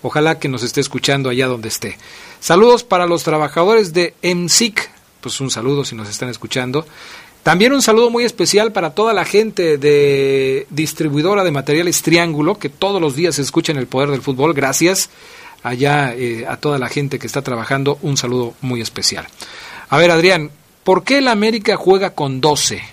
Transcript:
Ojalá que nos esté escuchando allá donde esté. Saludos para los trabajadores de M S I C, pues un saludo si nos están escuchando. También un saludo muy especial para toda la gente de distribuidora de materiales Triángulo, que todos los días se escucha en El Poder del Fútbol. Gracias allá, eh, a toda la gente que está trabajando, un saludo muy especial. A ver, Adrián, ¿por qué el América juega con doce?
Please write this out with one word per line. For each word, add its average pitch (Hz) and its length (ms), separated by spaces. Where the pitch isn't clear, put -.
Ojalá 151 360
que 151 100
nos 123 140
esté 123 180
escuchando 139 500
allá 127 180
donde 117 200
esté. - 300
Saludos 233 460
para 180 220
los 170 180
trabajadores 170 680
de 175 300
M 175 240
S 220 180
I 214 120
C, - 60
pues - 200
un 131 100
saludo 131 340
si 123 120
nos 107 120
están 123 200
escuchando. 127 580
También 190 300
un 269 100
saludo 226 280
muy 240 140
especial 214 480
para 180 180
toda 220 220
la 180 120
gente 196 540
de 139 920
distribuidora 156 760
de 170 80
materiales 156 500
Triángulo, 165 560
que 147 100
todos 196 320
los 147 160
días 165 200
se 143 60
escucha 160 300
en 143 60
El 120 80
Poder 143 240
del 127 120
Fútbol. 139 300
Gracias 143 580
allá, 135 520
eh, 120 340
a 123 100
toda 147 200
la 120 100
gente 143 320
que 117 60
está 135 160
trabajando, 135 600
un 143 140
saludo 123 460
muy 123 180
especial. - 460
A 139 100
ver, 175 120
Adrián, 165 400
¿por 180 200
qué 277 140
el 262 100
América 220 480
juega 190 380
con 135 260
doce? 139 420